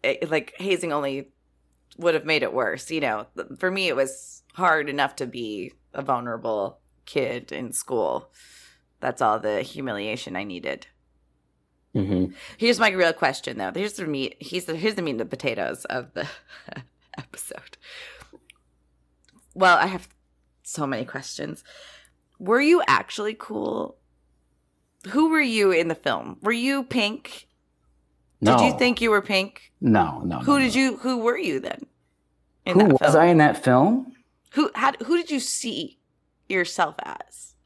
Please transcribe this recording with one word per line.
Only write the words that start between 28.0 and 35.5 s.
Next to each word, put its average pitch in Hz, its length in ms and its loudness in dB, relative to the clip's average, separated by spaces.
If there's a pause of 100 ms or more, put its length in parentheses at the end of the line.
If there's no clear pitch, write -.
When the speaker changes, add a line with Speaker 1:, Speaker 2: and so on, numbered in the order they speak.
Speaker 1:
Did 247 180 6
you 247 100 6
Speaker 2:
No. - 80 -6
Speaker 1:
think 247 220 2
you 233 100 2
were 208 120 4
Pink? 196 580 -4
Speaker 2:
No, 98 440 2
no, 85 160 -4
Speaker 1:
Who 285 140 2
Speaker 2:
no, 269 100 4
Speaker 1:
did 233 100 0
Speaker 2:
no. 262 60 2
Speaker 1:
you, 262 160 2
who 254 220 -2
were 233 200 0
you 165 220 -2
then - 260 -10 (800)
in 180 80 -2
Speaker 2:
Who 202 140 8
Speaker 1:
that 147 120 8
Speaker 2:
was - 120 4
Speaker 1:
film? 165 40 6
Speaker 2:
I 160 100 8
in 170 120 8
that 151 240 6
film? 170 500 4 (400)
Speaker 1:
Who 294 220 2
had, 269 280 0
who 320 140 0
did 339 140 -2
you 277 100 -2
see - 580 -6 (500)